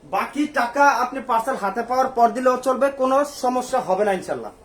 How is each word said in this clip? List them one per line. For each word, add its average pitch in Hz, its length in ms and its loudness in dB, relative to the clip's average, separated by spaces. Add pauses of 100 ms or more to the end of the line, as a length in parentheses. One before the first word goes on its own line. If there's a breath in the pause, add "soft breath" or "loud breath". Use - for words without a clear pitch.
বাকি 233 420 -4
টাকা 277 420 2
আপনি 247 380 0
পার্সেল 233 300 0
হাতে 196 260 -4
পাওয়ার 254 260 0
পর 233 200 4
দিলেও 254 280 2
চলবে, 262 340 0
কোনো 269 340 2
সমস্যা 254 560 -2
হবে 185 240 0
না 202 80 2
ইনশাল্লাহ। 127 400 -6 (120)